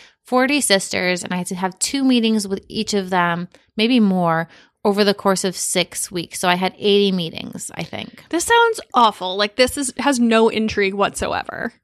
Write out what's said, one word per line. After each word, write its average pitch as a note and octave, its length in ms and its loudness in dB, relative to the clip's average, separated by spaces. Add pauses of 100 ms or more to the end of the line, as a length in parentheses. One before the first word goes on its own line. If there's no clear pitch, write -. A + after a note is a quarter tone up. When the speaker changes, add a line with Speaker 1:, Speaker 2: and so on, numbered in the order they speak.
(260)
Speaker 1:
forty C4 340 0
sisters, F#3 640 0
and - 100 -8
I F3+ 40 -4
had F3+ 100 -6
to F#3+ 80 -8
have F3+ 240 -4
two C#4 240 -2
meetings A3+ 440 2
with F#3+ 200 -8
each G#3+ 260 -6
of F#3+ 160 -2
them, F3 380 0 (300)
maybe A#3 220 4
more, F3 500 2 (360)
over G#3 180 2
the G3+ 100 4
course G3 300 0
of F#3 140 -4
six - 520 -4
weeks. - 300 -8
So F#3 80 -2
I F3+ 80 4
had F#3 220 -2
eighty G3+ 340 2
meetings, - 640 -8
I - 80 -10
think. - 460 -14
Speaker 2:
This E4+ 160 -4
sounds A#4 340 2 (140)
awful. G3 420 2
Like, G#3 200 0
this B3+ 220 2
is, C4 200 -4
has B3+ 220 0
no A3+ 300 6
intrigue G#3 440 0
whatsoever. - 800 -4 (100)